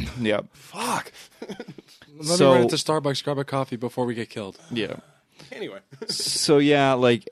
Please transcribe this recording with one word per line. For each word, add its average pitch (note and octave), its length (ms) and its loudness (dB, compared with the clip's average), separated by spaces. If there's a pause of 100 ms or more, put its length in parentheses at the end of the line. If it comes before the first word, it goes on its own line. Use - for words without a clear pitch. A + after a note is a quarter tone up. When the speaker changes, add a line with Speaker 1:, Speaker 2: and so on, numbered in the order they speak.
Speaker 1:
<clears throat> - 160 -10
Yep. G#2+ 320 0
Speaker 2:
Fuck. - 580 -8 (300)
<laughs> - 100 -14 (680)
Speaker 3:
Let D3+ 100 -10 (120)
Speaker 1:
So C#3 120 8
Speaker 3:
me - 40 10
run B2 80 6
into A#2+ 140 2
Starbucks, C#3+ 480 -2
grab C#3+ 140 -4
a C#3 60 -2
coffee C3+ 320 -4
before B2 280 -4
we A#2+ 100 -4
get A2 160 -8
killed. G#2 260 -10 (140)
Speaker 1:
Yeah. G#2+ 260 -4 (540)
Speaker 2:
Anyway. D#3+ 300 -12 (120)
<laughs> - 160 -16
Speaker 1:
So - 500 2
yeah, C#3+ 340 4
like, B2 400 2